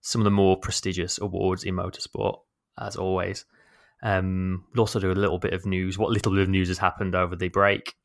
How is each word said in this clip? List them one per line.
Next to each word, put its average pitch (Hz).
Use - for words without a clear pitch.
some -
of 107
the 101
more 98
prestigious -
awards 95
in 95
motorsport, -
as 107
always. 95
Um, 92
we'll 120
also 110
do 92
a -
little 90
bit -
of 92
news, 92
what 107
little 101
bit 98
of 92
news 95
has 90
happened 92
over 90
the 92
break. 98